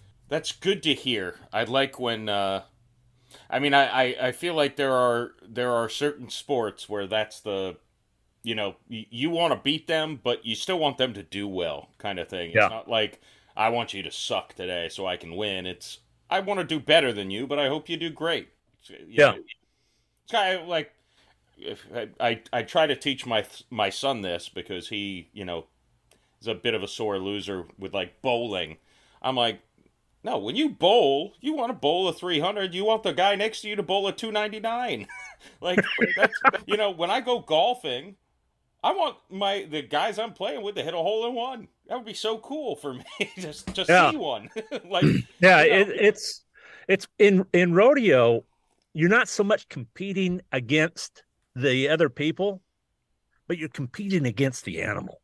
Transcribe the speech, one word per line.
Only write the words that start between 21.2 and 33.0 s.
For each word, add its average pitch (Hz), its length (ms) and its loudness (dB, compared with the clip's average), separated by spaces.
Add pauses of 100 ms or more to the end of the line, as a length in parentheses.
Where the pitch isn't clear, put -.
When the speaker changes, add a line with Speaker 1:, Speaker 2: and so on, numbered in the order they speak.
Speaker 1:
if - 260 -12 (100)
I, 113 140 -6 (120)
I, 117 220 0 (100)
I 120 100 -2
try 160 240 2
to 143 100 0
teach 131 300 -4
my, 110 180 0 (240)
my 107 220 0
son 131 320 -2
this 87 260 -4
because 92 400 -10
he, 98 460 -8
you 101 100 -10
know, 87 220 -8 (760)
is 107 60 -16
a 117 80 -2
bit 113 180 -2
of 101 100 -2
a 101 60 -6
sore 104 300 -4
loser 98 480 -6 (100)
with, 95 160 -12
like, 92 300 -6
bowling. 110 560 -2 (420)
I'm 131 160 -4
like, 117 240 0 (640)
"No, 226 160 -4
when 202 180 -6
you 302 120 0
bowl, 175 720 2
you 302 140 -4
wanna 247 200 -4
bowl 175 340 0
a 156 40 0
three 175 260 -4
hundred. 185 360 -2
You 190 100 -2
want 220 180 2